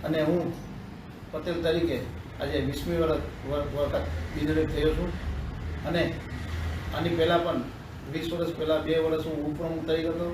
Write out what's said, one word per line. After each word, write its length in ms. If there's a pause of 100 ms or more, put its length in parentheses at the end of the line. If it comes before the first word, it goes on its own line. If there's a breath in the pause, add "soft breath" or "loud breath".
અને 180
હું 320 (760)
પટેલ 320
તરીકે 360 (420)
આજે 180
વીસમી 380
વર-, 260 (260)
વર-, 260
વખત 260 (340)
બિનહરીફ 340
થયો 200
છું 200 (760)
અને 260 (800)
આની 140
પહેલાં 340
પણ 180 (500)
વીસ 220
વર્ષ 180
પહેલાં 320
બે 160
વર્ષ 260
હું 200
ઉપપ્રમુખ 400
તરીકે 240
હતો 240